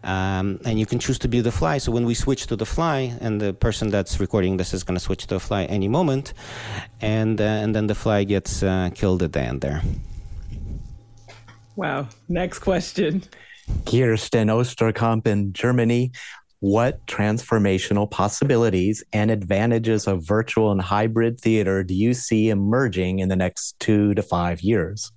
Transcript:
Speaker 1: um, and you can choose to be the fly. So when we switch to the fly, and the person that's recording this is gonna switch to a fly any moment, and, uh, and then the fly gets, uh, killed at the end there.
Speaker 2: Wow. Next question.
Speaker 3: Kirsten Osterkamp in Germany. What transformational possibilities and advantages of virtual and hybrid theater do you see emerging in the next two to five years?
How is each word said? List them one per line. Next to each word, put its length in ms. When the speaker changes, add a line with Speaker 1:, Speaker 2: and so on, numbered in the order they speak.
Speaker 1:
um, 600
and 140
you 80
can 100
choose 220
to 80
be 140
the 100
fly. 260
So 140
when 140
we 100
switch 320
to 80
the 100
fly, 560
and 180
the 140
person 360
that's 300
recording 380
this 160
is 100
gonna 160
switch 280
to 80
a 40
fly 260
any 220
moment, 460
and, 400
uh, 40
and 320
then 100
the 100
fly 280
gets, 400
uh, 320
killed 260
at 120
the 80
end 200
there. 220
Speaker 2:
Wow. 300
Next 300
question. 640
Speaker 3:
Kirsten 600
Osterkamp 800
in 240
Germany. 640
What 440
transformational 1040
possibilities 1000
and 180
advantages 800
of 180
virtual 460
and 80
hybrid 580
theater 460
do 100
you 200
see 340
emerging 720
in 80
the 80
next 460
two 320
to 100
five 380
years? 560